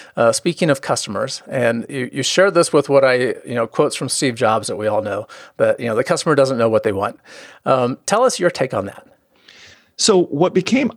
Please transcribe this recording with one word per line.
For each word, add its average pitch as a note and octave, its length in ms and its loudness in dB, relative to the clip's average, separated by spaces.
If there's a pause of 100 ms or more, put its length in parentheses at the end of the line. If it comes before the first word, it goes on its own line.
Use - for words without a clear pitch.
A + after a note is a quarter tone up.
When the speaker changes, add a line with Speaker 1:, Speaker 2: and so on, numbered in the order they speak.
(180)
Speaker 1:
uh, A#2 160 4
speaking E3+ 360 -2
of C#3 120 0
customers, B2 680 -6
and A#2 420 -2
you, B2+ 220 -6
you B2+ 120 -6
share F#3 280 2
this E3+ 220 2
with D3+ 160 2
what C#3 160 4
I, B2+ 300 2 (100)
you B2 100 -10
know, A#2 120 -2
quotes D3 280 0
from C#3 140 -6
Steve B2 260 -2
Jobs A2 320 0
that G#2+ 100 -6
we G#2+ 100 -2
all G#2+ 140 0
know, G#2 260 -6 (280)
that, A2 240 0
you B2 60 -6
know, A2 100 -2
the B2 80 0
customer D#3+ 320 0
doesn't C3+ 220 2
know A#2 120 2
what A2 140 2
they A2 100 0
want. G2+ 240 -4 (480)
Um, B2+ 400 0
tell A3 200 2
us - 140 0
your F3 100 2
take - 240 -4
on G2+ 140 -4
that. - 200 -18 (880)
Speaker 2:
So F#3 280 2
what E3+ 300 0
became A3+ 440 0